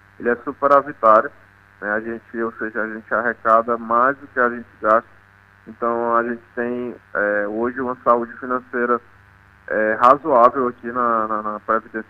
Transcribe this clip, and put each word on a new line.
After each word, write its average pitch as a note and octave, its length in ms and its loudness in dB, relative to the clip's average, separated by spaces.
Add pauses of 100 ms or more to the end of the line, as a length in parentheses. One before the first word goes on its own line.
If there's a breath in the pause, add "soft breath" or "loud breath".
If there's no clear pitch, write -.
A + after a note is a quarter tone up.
(180)
ele A2 120 -4
é A#2+ 60 2 (100)
superavitário, C#3 840 4 (520)
né? G2+ 100 -4
A G#2+ 80 -2
gente, A2+ 380 -10
ou A2+ 160 -4
seja, A2 280 -8
a A2 120 -4
gente A2 200 -10
arrecada A#2 640 0
mais A#2 400 0
do C#3+ 100 -20
que - 120 -8
a B2 100 2
gente A#2+ 180 -12 (140)
gasta. A2 280 2 (580)
Então, A#2 480 -2
a A#2 80 2
gente A#2+ 200 -6 (120)
tem, B2 400 -6 (180)
eh, G#2 360 -2
hoje A#2+ 320 -6
uma B2 240 -6
saúde A#2+ 340 2
financeira, B2 640 -4 (680)
eh, G#2+ 340 0
razoável B2+ 680 4
aqui A#2+ 240 -12
na, A#2 340 -2
na, G#2+ 140 -6
na G#2+ 180 -8
Previdência A2 500 -4